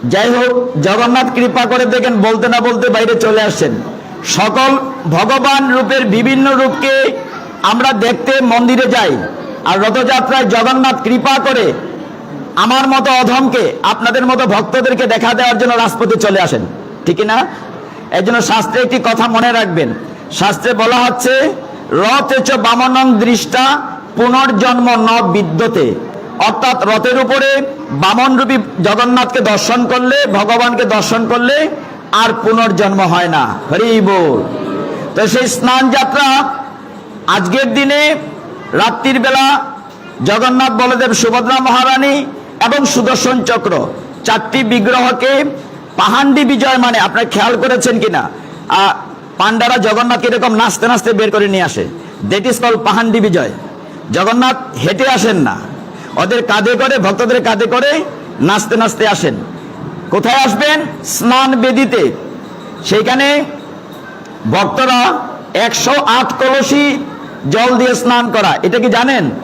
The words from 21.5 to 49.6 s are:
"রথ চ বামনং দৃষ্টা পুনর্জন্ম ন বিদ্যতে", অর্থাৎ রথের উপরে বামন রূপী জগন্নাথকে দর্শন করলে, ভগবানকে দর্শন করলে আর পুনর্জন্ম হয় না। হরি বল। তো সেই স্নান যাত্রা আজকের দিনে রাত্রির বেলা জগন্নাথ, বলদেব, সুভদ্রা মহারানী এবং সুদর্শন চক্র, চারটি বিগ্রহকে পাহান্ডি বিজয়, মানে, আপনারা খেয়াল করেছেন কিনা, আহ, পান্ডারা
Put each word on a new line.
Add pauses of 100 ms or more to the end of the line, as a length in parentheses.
"রথ
চ
বামনং
দৃষ্টা (340)
পুনর্জন্ম
ন
বিদ্যতে", (440)
অর্থাৎ
রথের
উপরে (300)
বামন
রূপী (260)
জগন্নাথকে
দর্শন
করলে,
ভগবানকে
দর্শন
করলে (420)
আর (140)
পুনর্জন্ম
হয়
না। (160)
হরি
বল। (720)
তো
সেই
স্নান
যাত্রা (800)
আজকের
দিনে (580)
রাত্রির
বেলা (580)
জগন্নাথ,
বলদেব,
সুভদ্রা
মহারানী (400)
এবং
সুদর্শন
চক্র, (360)
চারটি
বিগ্রহকে (520)
পাহান্ডি
বিজয়,
মানে,
আপনারা
খেয়াল
করেছেন
কিনা, (400)
আহ, (440)
পান্ডারা